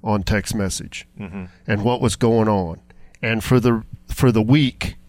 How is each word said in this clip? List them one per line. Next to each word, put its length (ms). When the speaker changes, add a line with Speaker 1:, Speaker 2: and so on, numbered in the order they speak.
Speaker 1:
on 200
text 320
message 500
Speaker 2:
Mm-hmm. 260
Speaker 1:
and 160
what 180
was 140
going 320
on. 320
And 220
for 160
the, 240
for 240
the 100
week 540